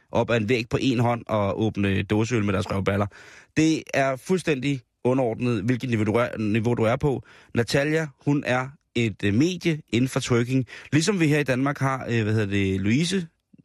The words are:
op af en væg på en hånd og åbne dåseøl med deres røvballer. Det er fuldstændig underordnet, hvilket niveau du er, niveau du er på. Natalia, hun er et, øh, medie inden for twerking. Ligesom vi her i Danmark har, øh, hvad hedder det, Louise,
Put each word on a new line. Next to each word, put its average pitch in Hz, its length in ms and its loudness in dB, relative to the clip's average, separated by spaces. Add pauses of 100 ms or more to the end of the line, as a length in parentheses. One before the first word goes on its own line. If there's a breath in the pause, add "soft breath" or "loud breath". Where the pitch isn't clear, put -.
(120)
op 117 180 0
af 117 60 2
en 107 120 0
væg 120 200 0
på - 120 -2
en 123 200 2
hånd 120 260 0
og 101 360 -2
åbne 101 400 0
dåseøl 110 420 0
med 101 80 0
deres 98 180 -2
røvballer. 98 360 0 (500 loud breath)
Det 156 260 2 (120)
er 135 220 0
fuldstændig 143 640 -2 (240)
underordnet, 120 580 0
hvilket 123 280 -2
niveau 107 140 2
du 104 80 0
er, 117 260 0
niveau 110 360 0
du 117 80 0
er 110 140 2
på. 135 260 -2 (320 loud breath)
Natalia, 151 520 0 (180)
hun 143 220 2
er 127 220 -2 (260)
et, 117 300 -2
øh, 101 100 2
medie 165 540 0
inden 123 200 0
for 131 120 -2
twerking. 123 460 0 (260 loud breath)
Ligesom 165 280 2
vi 156 80 4
her 147 100 2
i 143 60 0
Danmark 135 340 -2
har, 135 320 -4
øh, 117 120 2
hvad 107 100 0
hedder 110 140 2
det, 95 340 0
Louise, 165 460 0 (380)